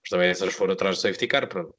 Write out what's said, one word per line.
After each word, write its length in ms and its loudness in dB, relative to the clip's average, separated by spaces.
mas 80 -14
também 200 4
essas 240 0
foram 180 0
atrás 240 0
do 60 -6
safety 240 0
car, 200 0
pronto, 320 -8